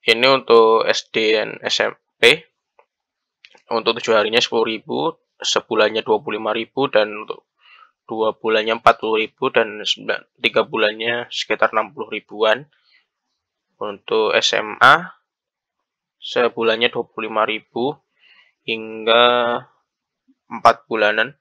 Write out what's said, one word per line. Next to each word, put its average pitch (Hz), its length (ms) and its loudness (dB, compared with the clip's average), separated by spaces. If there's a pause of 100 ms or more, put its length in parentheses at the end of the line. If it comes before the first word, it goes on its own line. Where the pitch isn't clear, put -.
Ini 117 160 2
untuk 113 640 4
S - 240 -4
D 110 240 0
dan 110 240 -4
S - 240 -4
M 110 80 -2 (240)
P. 135 240 4 (1400)
Untuk 113 240 -2
tujuh 117 160 0
harinya 107 240 2
sepuluh 113 400 0
ribu, 139 320 -6 (240)
sebulannya 110 640 0
dua 110 240 0
puluh 107 160 -8
lima 110 160 -4
ribu, 113 320 -4
dan 107 240 0
untuk 104 320 -14 (640)
dua 110 240 -2
bulannya 110 480 -2
empat - 240 4
puluh 110 240 -2
ribu 131 240 -4
dan 107 320 -2
sembilan, - 560 -8
tiga 110 240 0
bulannya 113 640 -4
sekitar - 480 -4
enam 110 160 -2
puluh 120 160 -12
ribuan. 107 560 -4 (1200)
Untuk 104 480 -2
S - 240 0
M 107 240 -6
A, 160 320 6 (1120)
sebulannya 117 640 0
dua 120 160 -4
puluh 113 240 -10
lima 110 160 0
ribu 110 480 -4 (720)
hingga 117 960 0 (880)
empat - 400 0
bulanan 110 540 0